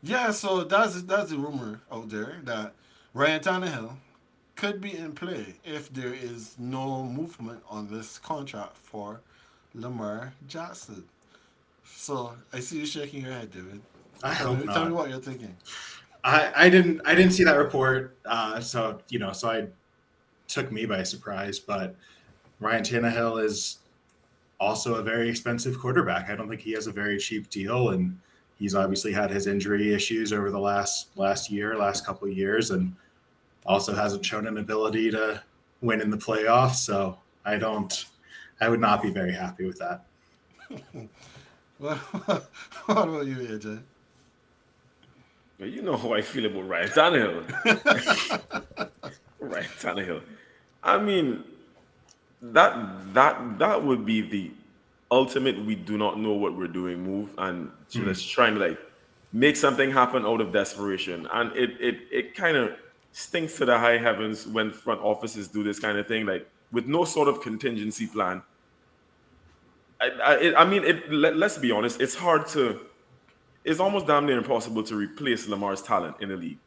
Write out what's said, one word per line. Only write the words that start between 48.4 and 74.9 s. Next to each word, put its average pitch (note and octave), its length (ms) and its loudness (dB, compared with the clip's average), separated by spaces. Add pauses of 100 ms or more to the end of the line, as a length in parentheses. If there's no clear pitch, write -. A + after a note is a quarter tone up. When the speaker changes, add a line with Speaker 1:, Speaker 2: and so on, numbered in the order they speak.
Speaker 3:
<laughs> - 300 -20
Ryan - 260 -6 (140)
Tannehill. F2+ 420 -4 (600)
I - 140 6
mean, F#3 440 2 (960)
that, A2+ 760 2
that, B2 440 6
that F#3+ 240 4
would B2+ 240 2
be A2 140 2
the F#2+ 320 -4 (580)
ultimate C3 540 4
"we G#2+ 100 0
do G2 240 -6
not G#2 220 0
know G#2+ 140 0
what G2+ 220 0
we're F#2 120 -6
doing" F2+ 340 -4
move, G2 340 -4
and F2+ 320 -4 (240)
Speaker 2:
Hmm. A2 120 -4
Speaker 3:
just F#2+ 260 -4
trying A2+ 240 4
to, G#2 60 0
like, E2+ 180 0 (540)
make C#3+ 240 4
something C3+ 340 2
happen B2+ 340 4
out A2 160 2
of F#2+ 120 -2
desperation. F#2+ 800 -2
And A#2 240 0
it, B2 140 2 (100)
it, A#2+ 180 0 (140)
it B2+ 240 -4
kinda D3 400 2 (340)
stinks - 460 -6
to D3 80 2
the A#2+ 120 6
high A#2 220 6
heavens A2 480 0
when G#2+ 260 0
front A2 300 -4
offices G#2 460 -2
do G#2 160 -4
this G2+ 160 -2
kind G#2 180 0
of G#2 80 -4
thing, A2 200 -2
like, F#2 200 -4 (240)
with A#2 160 -2
no D#3+ 180 2
sort D#3+ 240 2
of C#3+ 140 0
contingency A2 640 -6
plan. F#2 340 -2 (1600)
I, B2 80 2
I, B2+ 320 4
it, D#3+ 160 4
I D#3+ 80 12
mean, G3 180 4
it, D#3 300 0
let, D#3 240 4
let's G3 220 2
be B2 120 2
honest, A#2 300 0
it's C3 160 0
hard D#3+ 320 4
to, B2 320 0 (840)
it's D#3+ 160 0
almost F#3+ 300 2
damn D3 180 6
near C3 120 4
impossible A2+ 460 -2
to A2 120 -6